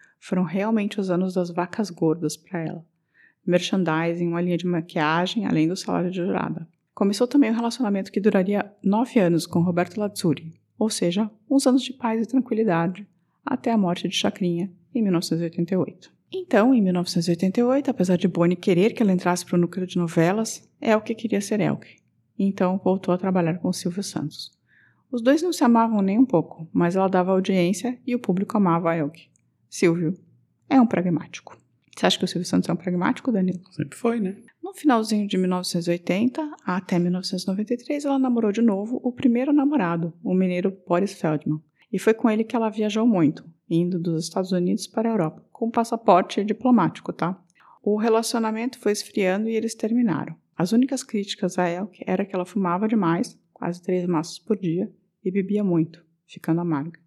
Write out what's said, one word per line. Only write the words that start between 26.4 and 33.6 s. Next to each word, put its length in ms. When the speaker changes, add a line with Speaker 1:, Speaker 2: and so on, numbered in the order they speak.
Speaker 1:
mas 240
ela 100
dava 240
audiência 760
e 80
o 60
público 380
amava 340
a 60
Elke. 320
Silvio 440
é 120
um 40
pragmático. 720
Você 100
acha 120
que 60
o 40
Silvio 200
Santos 220
é 40
um 40
pragmático, 540
Danilo? 280